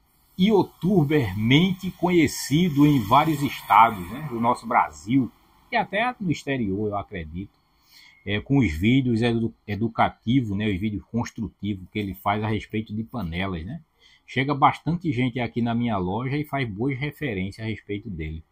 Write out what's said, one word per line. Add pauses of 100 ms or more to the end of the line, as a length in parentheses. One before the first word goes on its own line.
(400)
youtubermente
conhecido
em
vários
estados,
né,
do
nosso
Brasil, (400)
e
até
no
exterior,
eu
acredito, (680)
é,
com
os
vídeos
edu-, (140)
educativos,
né,
os
vídeos
construtivos
que
ele
faz
a
respeito
de
panelas,
né? (440)
Chega
bastante
gente
aqui
na
minha
loja
e
faz
boas
referências
a
respeito
dele.